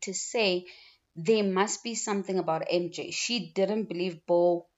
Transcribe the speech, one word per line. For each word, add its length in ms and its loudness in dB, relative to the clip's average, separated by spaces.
to 120 -6
say 520 0
there 280 2
must 400 0
be 120 -8
something 420 -2
about 320 -2
M 220 0
J. 180 -10
She 460 -4
didn't 340 0
believe 380 -4
Bo 400 4